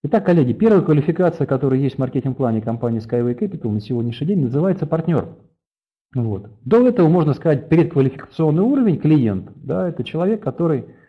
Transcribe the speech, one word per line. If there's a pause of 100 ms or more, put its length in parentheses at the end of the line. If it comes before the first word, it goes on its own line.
Итак,
коллеги,
первая
квалификация,
которая
есть
в
маркетинг-плане
компании
Skyway
Capital
на
сегодняшний
день,
называется
«Партнёр». (800)
Вот. (160)
До
этого,
можно
сказать,
предквалификационный
уровень –
клиент,
да,
это
человек,
который (240)